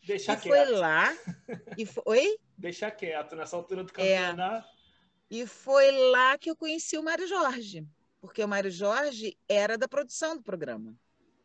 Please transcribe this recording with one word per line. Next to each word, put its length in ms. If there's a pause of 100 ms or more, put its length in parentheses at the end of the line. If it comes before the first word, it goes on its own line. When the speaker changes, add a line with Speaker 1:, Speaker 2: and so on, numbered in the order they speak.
Speaker 1:
Deixa 280
Speaker 2:
E 40
foi 200
Speaker 1:
quieto. 160
Speaker 2:
lá, 400
Speaker 1:
<laughs> 680
Speaker 2:
e 60
fo-, 200
oi? 320 (200)
Speaker 1:
Deixa 340
quieto, 440
nessa 200
altura 280
do 80 (100)
Speaker 2:
É. 160
Speaker 1:
campeonato. 500 (640)
Speaker 2:
E 160
foi 460 (200)
lá 260
que 120
eu 60
conheci 420
o 60
Mário 240
Jorge, 580 (360)
porque 220
o 40
Mário 240
Jorge 640 (140)
era 260
da 120
produção 500
do 60
programa, 520 (500)